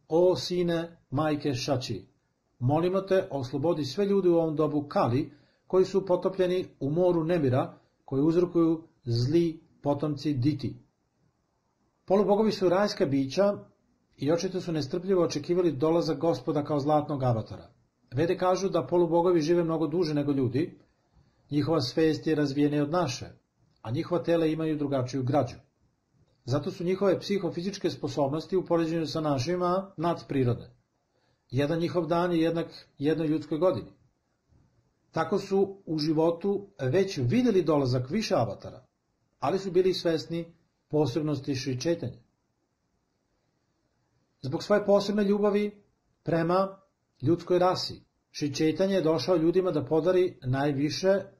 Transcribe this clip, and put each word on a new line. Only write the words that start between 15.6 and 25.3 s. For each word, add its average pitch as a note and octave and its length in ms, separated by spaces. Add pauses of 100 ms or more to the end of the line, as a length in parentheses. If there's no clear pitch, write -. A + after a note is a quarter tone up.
dolazak D#3 460
Gospoda D#3 460
kao D3 160
zlatnog D3 440
avatara. A2+ 460 (420)
Vede E3+ 260
kažu F#3 320
da D#3+ 180
polubogovi F3 540
žive E3+ 220
mnogo D#3+ 240
duže D#3 260
nego D3 180
ljudi, C3+ 480 (720)
njihova D3 300
svest D#3 460
je D#3 80
razvijenija D3 480
od C#3+ 80
naše – E3 340 (560)
a A2 100
njihova E3 320
tela E3 220
imaju D#3 320
drugačiju C3+ 460
građu. B2+ 320 (880)